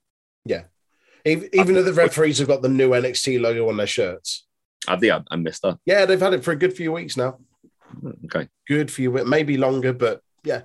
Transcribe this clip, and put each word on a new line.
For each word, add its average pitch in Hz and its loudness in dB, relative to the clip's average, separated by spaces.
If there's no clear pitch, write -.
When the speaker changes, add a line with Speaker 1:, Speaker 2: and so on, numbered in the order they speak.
Speaker 1:
Yeah. 87 -6
Ev-, 165 0
even 190 4
Speaker 2:
I - 6
Speaker 1:
though - 4
the 185 0
referees 156 2
have 139 0
got 135 0
the 131 2
new 131 4
N 123 2
X 127 -4
T 127 0
logo 117 0
on 107 -2
their 104 -2
shirts. - -4
Speaker 2:
Have 92 -2
they? 110 4
I, 78 0
I 82 -6
missed 82 -6
that. 90 -2
Speaker 1:
Yeah, 190 4
they've 185 2
had 190 2
it - -2
for 170 0
a 151 -4
good 185 0
few 160 -6
weeks 165 -8
now. 127 -2
Speaker 2:
Okay. - -6
Speaker 1:
Good 147 0
few 127 -2
we-, 123 -2
maybe 143 2
longer, 131 2
but 117 -2
yeah, 143 -4